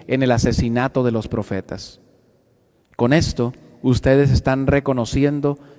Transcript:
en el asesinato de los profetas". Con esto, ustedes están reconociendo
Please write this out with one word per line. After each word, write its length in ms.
en 160
el 80
asesinato 720
de 80
los 160
profetas". 720
Con 160
esto, 400
ustedes 520
están 340
reconociendo 880